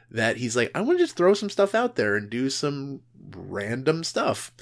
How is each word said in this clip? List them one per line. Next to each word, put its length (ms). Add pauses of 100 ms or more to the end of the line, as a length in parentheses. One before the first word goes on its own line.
that 280
he's 180
like, 180
I 80
wanna 180
just 180
throw 160
some 160
stuff 260
out 200
there 200
and 140
do 200
some 520 (340)
random 680
stuff. 480 (100)